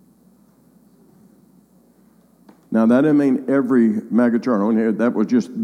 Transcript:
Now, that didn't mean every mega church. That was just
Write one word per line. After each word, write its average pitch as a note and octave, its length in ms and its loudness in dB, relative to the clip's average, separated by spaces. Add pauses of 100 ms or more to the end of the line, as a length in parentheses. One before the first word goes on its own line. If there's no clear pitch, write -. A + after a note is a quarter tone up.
(2750)
Now, A2+ 140 2
that A#2+ 180 4
didn't D3+ 160 2
mean C3+ 300 0
every B2+ 400 2 (220)
mega A#2 280 0
church. A2 600 -2
That A2+ 160 -2
was G#2 140 -2
just A#2 200 0 (160)